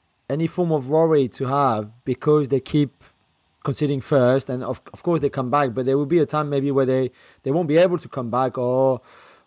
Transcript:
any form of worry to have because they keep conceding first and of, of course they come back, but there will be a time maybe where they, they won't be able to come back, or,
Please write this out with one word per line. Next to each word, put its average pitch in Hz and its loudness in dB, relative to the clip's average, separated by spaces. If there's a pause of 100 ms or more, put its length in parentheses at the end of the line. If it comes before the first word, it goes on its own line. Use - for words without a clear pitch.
(300)
any 156 0
form 170 -2
of 135 -2
worry 156 4
to - -8
have 127 0 (160)
because 147 0
they 131 0
keep - -2 (580)
conceding 143 -4
first 131 2
and 127 -6
of, 113 -6 (120)
of - -20
course 170 0
they 139 0
come 127 -4
back, 143 0
but 127 -4
there 135 0
will 147 -2
be 165 2
a 151 4
time 151 -4
maybe 143 -2
where 135 2
they, 131 0 (320)
they 131 -4
won't 165 0
be 147 2
able 175 4
to - -14
come 120 -8
back, 123 -2
or, 127 0 (460)